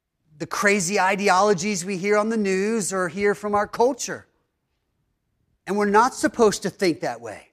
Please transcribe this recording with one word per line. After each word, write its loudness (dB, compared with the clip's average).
the -10
crazy 0
ideologies 2
we -6
hear 0
on 0
the -2
news -2
or -2
hear 0
from -6
our 0
culture. -4
And -2
we're 2
not 4
supposed 2
to -4
think -2
that -6
way. -14